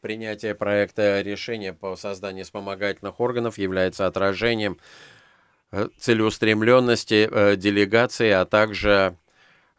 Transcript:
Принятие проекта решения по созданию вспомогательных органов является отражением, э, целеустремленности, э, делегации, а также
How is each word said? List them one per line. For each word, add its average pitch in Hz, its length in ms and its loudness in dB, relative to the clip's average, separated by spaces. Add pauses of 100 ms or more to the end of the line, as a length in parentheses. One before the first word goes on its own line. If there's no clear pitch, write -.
Принятие 110 520 -6
проекта 101 680 0
решения 101 500 -8
по 92 240 -10
созданию 95 480 -10
вспомогательных 98 720 -8
органов 120 380 -2
является 92 500 -2
отражением, 98 720 -2 (960)
э, 101 160 -4 (100)
целеустремленности, 110 1300 2
э, 101 260 4
делегации, 104 720 2
а 92 140 4
также 101 720 2 (640)